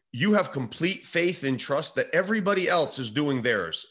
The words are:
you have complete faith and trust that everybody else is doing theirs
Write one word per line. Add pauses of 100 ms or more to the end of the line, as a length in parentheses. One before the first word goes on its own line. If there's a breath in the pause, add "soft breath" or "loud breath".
(120)
you
have
complete
faith
and
trust
that
everybody
else
is
doing
theirs